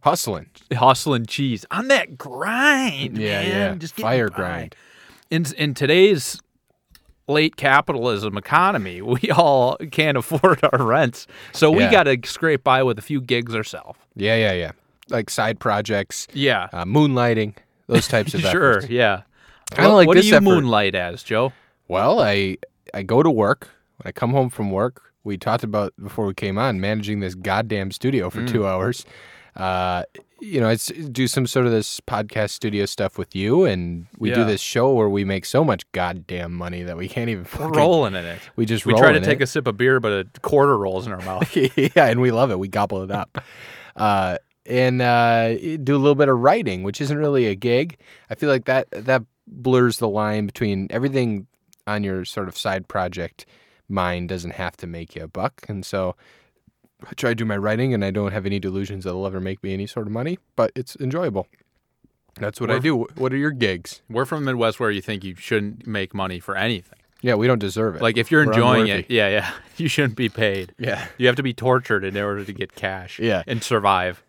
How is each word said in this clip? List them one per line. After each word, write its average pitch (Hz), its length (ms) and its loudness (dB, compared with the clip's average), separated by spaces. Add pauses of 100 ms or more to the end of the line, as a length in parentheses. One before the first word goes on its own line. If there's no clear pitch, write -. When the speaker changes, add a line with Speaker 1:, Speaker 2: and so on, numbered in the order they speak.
Speaker 1:
Hustling. 131 480 -2 (240)
Speaker 2:
Hustling 123 520 4
cheese. 127 440 -4
On 226 180 -4
that 208 300 0
grind, 208 960 -2
Speaker 1:
Yeah, 101 260 -2
Speaker 2:
man. 180 80 -2
Speaker 1:
yeah. - 260 0
Speaker 2:
Just 165 200 -12
getting - 140 -8
Speaker 1:
Fire 120 180 2
Speaker 2:
by. 92 80 -8
Speaker 1:
grind. 87 380 -6 (560)
Speaker 2:
In, 165 160 0 (100)
in 147 180 -2
today's 170 640 4 (880)
late 156 300 2
capitalism 123 800 2
economy, 117 640 0
<laughs> - 0 -
we 123 280 -2
all 139 460 4 (140)
can't 151 280 0
afford 156 440 2
our 131 220 4
rents. 120 420 2 (260)
So 156 180 4
we 123 140 4
Speaker 1:
Yeah. 98 60 4
Speaker 2:
gotta 151 340 6
scrape 156 380 0
by 131 200 4
with 120 160 0
a 107 40 -14
few 147 180 -4
gigs 120 340 -2
ourselves. - 440 -8 (160)
Speaker 1:
Yeah, 107 220 2
yeah, 107 160 2
yeah. 87 200 -4 (360)
Like 113 220 -4
side 110 280 -2
projects. 101 760 -2
Speaker 2:
Yeah. 123 380 0
Speaker 1:
Uh, 87 120 -6
moonlighting. 120 680 2 (320)
Those - 220 -2
types 110 260 -2
of 98 60 -2
Speaker 2:
<laughs> - 20 -4
Sure, 131 360 2
Speaker 1:
efforts. - 120 -8
Speaker 2:
yeah. 113 320 0 (500)
Speaker 1:
Kinda 190 160 4
Speaker 2:
What, 214 80 8
Speaker 1:
like 175 120 8
Speaker 2:
what 180 60 6
Speaker 1:
this 214 120 8
Speaker 2:
do - 40 4
you 185 60 8
Speaker 1:
effort. 202 80 6
Speaker 2:
moonlight 120 500 4
as, 87 280 -4
Joe? 120 300 0 (360)
Speaker 1:
Well, 117 320 2
I, 101 380 0 (340)
I 101 120 -8
go 113 180 4
to 160 80 4
work. 110 400 0 (260)
When - 120 -14
I - 40 -12
come 120 200 -4
home 131 180 2
from 104 220 -6
work, 113 300 -2 (220)
we 101 120 -6
talked 117 280 -2
about 104 280 -2 (100)
before 101 240 -4
we 98 80 -4
came 98 240 -4
on, 117 220 -2
managing 104 400 -4
this 92 160 -6
goddamn 98 560 -2
studio 123 380 -2
for 113 120 -8
Speaker 2:
Mm. 120 80 -4
Speaker 1:
two 113 160 0
hours. 95 380 -2 (520)
Uh, 92 460 -2 (380)
you 185 200 -4
know, 113 80 2
I 110 40 4
s-, 117 160 -2 (240)
do 127 160 0
some 131 180 0
sort 127 200 2
of 120 60 2
this 107 280 -2
podcast 107 500 -4
studio 104 360 -4
stuff - 320 -6
with - 180 -10
you, 117 280 2
and 87 420 -4 (120)
we 113 120 -2
do 120 100 2
Speaker 2:
Yeah. 110 60 4
Speaker 1:
this 104 140 0
show 127 320 0
where 113 160 4
we 101 160 0
make 95 200 -4
so 147 200 2
much 107 280 -2
goddamn 87 600 -6
money 87 300 -8
that 87 140 -10
we 92 120 -8
can't 117 220 -4
even 92 140 -6
Speaker 2:
We're - 40 -18
Speaker 1:
fucking 156 240 -8
Speaker 2:
rolling 151 440 4
in 87 80 -6
it. 85 160 -12 (160)
Speaker 1:
We 113 100 0
just 110 180 -2
Speaker 2:
We 123 80 2
try 113 100 8
to 151 40 10
Speaker 1:
rolling 156 160 6
Speaker 2:
take 139 180 2
Speaker 1:
it. 135 40 2
Speaker 2:
a - 20 -4
sip 131 200 -4
of 110 100 -2
beer, 127 240 4
but 110 120 0
a 95 280 -4
quarter 143 360 4
rolls 95 300 -4
in 110 60 -8
our 92 100 -10
mouth. 92 340 -4
Speaker 1:
<laughs> 131 200 2
Yeah, 135 200 2
and 123 240 6
we 127 120 4
love 120 180 2
it. 95 80 -2
We 98 100 -6
gobble 101 340 -2
it 95 80 -10
up. 92 320 -8
Speaker 2:
<laughs> - 100 -20 (440)
Speaker 1:
Uh, 98 400 0 (300)
and, 127 340 2
uh, 117 540 4 (280)
do 143 140 2
a - 0 -
little 143 180 4
bit 143 140 4
of 131 100 4
writing, 127 440 2
which 101 180 -6
isn't 147 160 -2
really 143 300 2
a 101 80 0
gig. 123 420 0 (320)
I 113 60 -8
feel 147 160 -2
like 131 160 2
that, 131 240 0
that 123 320 0 (240)
blurs 123 540 2
the 117 80 0
line 107 360 0
between 101 460 -4
everything 120 560 -2 (400)
on 104 180 -2
your 95 220 -4
sort 98 220 -8
of 85 100 -14
side 95 300 -4
project 90 580 -6 (420)
mind 90 400 -2
doesn't 87 220 -8
have 87 260 -8
to - 100 -14
make 85 300 -14
you 80 60 -12
a 82 60 -14
buck. 98 380 -8
And 98 200 -8
so 92 280 -4 (960)
I - 60 -16
try 123 160 -2
to 117 40 0
do 113 120 -4
my 107 100 -2
writing, 110 380 0
and 104 100 0
I 98 60 -2
don't 101 220 -2
have 98 120 -6
any 101 160 -2
delusions 98 440 -6
that 95 60 -6
it'll 92 160 -6
ever 95 140 -6
make 95 220 -8
me 95 100 -8
any 98 140 -6
sort 107 200 -10
of 104 60 -8
money, 139 260 -6 (180)
but 113 200 0
it's 127 200 -12
enjoyable. 131 500 -4 (920)
That's 104 220 -8
what 113 100 -4
I - 40 2
Speaker 2:
We're 131 60 0
Speaker 1:
do. 131 260 0 (100)
What 131 160 -2
are 135 60 -4
your 147 140 -2
gigs? 98 580 -4
Speaker 2:
We're 120 160 -2
from 151 180 -6
the 135 80 -2
Midwest 113 260 0
where 113 120 0
you 101 100 -2
think 98 240 -8
you 92 120 -10
shouldn't 104 500 -4
make 101 260 -6
money 92 260 -6
for 95 160 -10
anything. 101 440 -4 (240)
Speaker 1:
Yeah, 123 140 2
we 110 100 2
don't 123 120 4
deserve 101 380 -2
it. 76 60 -6
Speaker 2:
Like, 117 160 0
if 113 120 -2
you're 151 140 6
Speaker 1:
We're 120 80 2
Speaker 2:
enjoying 120 300 4
Speaker 1:
unworthy. 101 220 0
Speaker 2:
it, - 60 -12
yeah, 110 180 2
yeah, 101 220 -2 (140)
<laughs> - 140 -20
you 165 100 -2
shouldn't 131 280 0
be 120 120 -2
paid. 98 500 -2
Speaker 1:
Yeah. 117 280 -6 (100)
Speaker 2:
You 123 120 2
have 123 80 4
to 143 60 -4
be 127 120 -2
tortured 120 500 0
in 95 120 -6
order 101 280 -4
to 101 80 -14
get 95 220 -10
cash 95 440 -8
Speaker 1:
Yeah. 104 280 0
Speaker 2:
and 113 160 -4
survive. 95 680 0